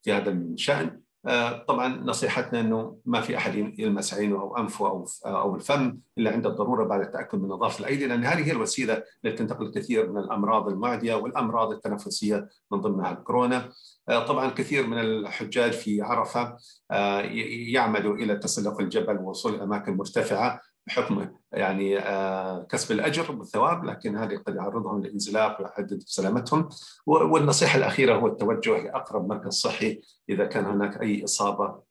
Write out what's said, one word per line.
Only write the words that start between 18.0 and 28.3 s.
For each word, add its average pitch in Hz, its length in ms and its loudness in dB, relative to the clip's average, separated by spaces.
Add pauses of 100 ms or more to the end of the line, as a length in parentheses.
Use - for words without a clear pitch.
إلى 107 200 0
تسلق 101 460 -4
الجبل 104 360 0
والوصول 95 380 -4
إلى 101 80 -8
أماكن 101 340 -2
مرتفعة 104 640 0 (260)
بحكم 101 400 0 (240)
يعني، 98 480 2
آه، 95 680 -2
كسب - 220 -2
الأجر 151 400 0
والثواب، 135 540 0
لكن 104 320 -4
هذه 104 200 -2
قد 98 180 -6
يعرضهم 101 480 -2
للانزلاق 104 580 0
ويحدد 98 440 -6
سلامتهم. 120 640 0 (360)
و-، 147 60 4 (220)
والنصيحة 147 440 6
الأخيرة 120 380 6
هو 110 120 4
التوجه 110 560 2